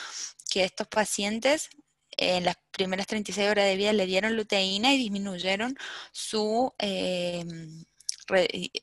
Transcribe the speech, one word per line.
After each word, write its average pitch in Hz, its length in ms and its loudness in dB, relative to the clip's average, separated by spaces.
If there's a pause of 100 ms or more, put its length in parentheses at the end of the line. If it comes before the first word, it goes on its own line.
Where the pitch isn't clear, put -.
(500)
que 185 140 2
estos 202 220 -4
pacientes 220 840 0 (440)
en 180 320 0
las 175 120 2 (140)
primeras 185 380 -2
treinta 208 240 -4
y - 20 -6
seis 202 160 2
horas 202 140 4
de 196 120 4
vida 202 160 2
le 196 140 2
dieron 196 300 2
luteína 208 580 2
y 269 40 4
disminuyeron 202 800 -2 (360)
su, 220 680 0
eh, 180 680 -2 (800)
re-, 185 260 4
y - 200 -6 (100)